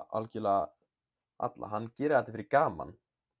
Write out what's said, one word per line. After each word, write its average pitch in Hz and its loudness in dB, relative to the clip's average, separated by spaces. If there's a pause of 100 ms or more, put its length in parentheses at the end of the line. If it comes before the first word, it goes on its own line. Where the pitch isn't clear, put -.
(160)
algjörlega 107 0 (760)
alla, 107 -8
hann 113 -4
gerir 143 4
þetta 113 0
fyrir 107 -10
gaman. 110 2 (460)